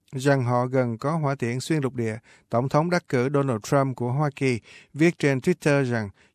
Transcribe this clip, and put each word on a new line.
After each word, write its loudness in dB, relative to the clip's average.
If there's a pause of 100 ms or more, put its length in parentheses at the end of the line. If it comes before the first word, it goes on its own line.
(120)
rằng 2
họ 2
gần 0
có -2
hỏa -2
tiễn -4
xuyên 0
lục -4
địa, -4 (300)
Tổng 0
thống 2
đắc 0
cử 0
Donald 0
Trump 0
của -4
Hoa -2
Kỳ -2 (340)
viết 2
trên 2
Twitter 0
rằng -4 (240)